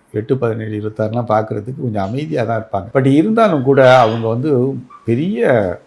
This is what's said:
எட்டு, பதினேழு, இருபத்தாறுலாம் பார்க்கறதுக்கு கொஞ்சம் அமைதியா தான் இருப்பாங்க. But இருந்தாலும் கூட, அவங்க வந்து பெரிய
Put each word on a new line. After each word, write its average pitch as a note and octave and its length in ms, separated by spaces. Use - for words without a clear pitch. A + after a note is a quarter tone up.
எட்டு, A2 260
பதினேழு, A2 400
இருபத்தாறுலாம் G#2+ 520
பார்க்கறதுக்கு A2 520
கொஞ்சம் G#2 240
அமைதியா C#3 380
தான் A2 200
இருப்பாங்க. G2 320
But C3+ 100
இருந்தாலும் F3 580
கூட, C3 360
அவங்க A2+ 280
வந்து C3 460
பெரிய C3 800